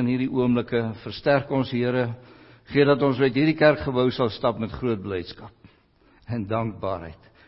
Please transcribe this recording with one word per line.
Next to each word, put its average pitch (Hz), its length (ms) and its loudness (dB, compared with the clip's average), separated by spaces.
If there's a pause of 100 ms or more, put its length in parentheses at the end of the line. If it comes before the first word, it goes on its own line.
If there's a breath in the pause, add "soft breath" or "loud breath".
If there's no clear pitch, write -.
in 123 80 0
hierdie 127 200 -2
oomblikke, 123 520 2 (220)
versterk 135 500 0
ons, 131 160 0
Here, 123 400 0 (640 loud breath)
gee 139 100 6
dat 139 180 4
ons 135 200 2
uit 131 100 4
hierdie 156 260 2
kerkgebou 135 520 4
sal 117 240 -2
stap 113 240 -2
met 110 160 -6
groot 113 280 -2
blydskap 98 520 -10 (720 soft breath)
en 117 200 -6
dankbaarheid 95 840 -6 (180 soft breath)